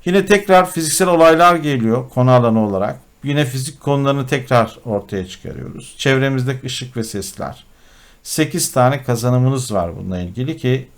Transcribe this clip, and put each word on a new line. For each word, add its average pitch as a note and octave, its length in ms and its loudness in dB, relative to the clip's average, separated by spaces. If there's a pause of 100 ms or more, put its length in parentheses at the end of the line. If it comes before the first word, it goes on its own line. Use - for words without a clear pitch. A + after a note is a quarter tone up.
Yine F#3+ 200 2
tekrar F#3+ 460 4
fiziksel E3 360 -2
olaylar E3+ 480 6
geliyor B2+ 540 -2
konu B2+ 220 2
alanı A2+ 340 4
olarak. G2 340 -2 (240)
Yine C#3+ 220 0
fizik C3 360 -8
konularını C#3 460 0
tekrar B2+ 580 0
ortaya G2+ 420 -6
çıkarıyoruz. - 720 -16
Çevremizdeki C3+ 720 -2
ışık B2 300 -10
ve A2+ 60 -4
sesler. F#2+ 600 -10 (580)
Sekiz D#3 480 -4
tane C3 320 0
kazanımınız B2 720 -2
var E2+ 240 -2
bununla F#2 220 -8
ilgili B2 380 -8
ki B2+ 300 -2 (100)